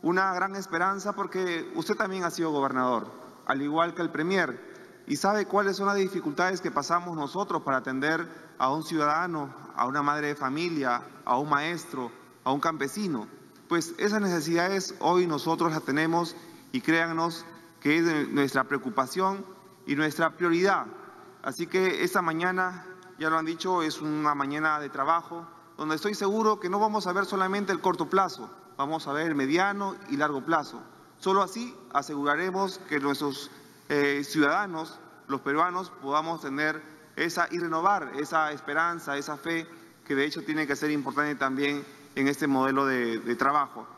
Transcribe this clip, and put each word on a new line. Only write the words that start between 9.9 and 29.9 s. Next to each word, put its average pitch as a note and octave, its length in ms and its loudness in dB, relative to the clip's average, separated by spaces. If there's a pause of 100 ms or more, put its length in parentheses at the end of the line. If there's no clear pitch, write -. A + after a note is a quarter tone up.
madre D3 260 0
de C#3+ 80 -2
familia, C#3+ 680 0 (240)
a B2 120 2
un D3 120 0
maestro, C#3+ 640 -2 (320)
a B2+ 80 0
un C#3+ 80 2
campesino. D3+ 680 -2 (420)
Pues E3 280 0
esas G#3 240 2
necesidades F3 760 0
hoy F3+ 280 4
nosotros D#3+ 440 0
las D#3 120 -2
tenemos E3 520 2 (360)
y B2+ 100 -2
créannos E3 640 0 (340)
que D3+ 180 4
es E3+ 80 4
de D#3 220 2
nuestra C#3 380 2
preocupación C#3 800 -2 (400)
y C#3+ 100 -2
nuestra D#3 360 2
prioridad. F3 540 2 (560)
Así E3 260 -6
que F#3 360 2
esta F3+ 180 0
mañana, F3+ 640 -2 (340)
ya D#3 100 0
lo D#3+ 80 4
han D#3+ 80 2
dicho, F3 360 0
es D#3 200 -2
una D3+ 340 0
mañana D3 440 0
de C#3+ 100 -8
trabajo, E3 580 -2 (300)
donde D#3 180 0
estoy G3+ 200 -2
seguro G#3 440 2
que F3+ 100 -4
no G3+ 100 0
vamos G#3+ 280 2
a F3+ 60 -2
ver G3 120 2
solamente G3 460 0
el F3+ 80 0
corto E3+ 300 0
plazo, F#3 400 0 (280)
vamos D3 300 -4
a C#3+ 40 -4
ver D#3 160 0
el D#3 80 0
mediano F#3+ 600 0 (140)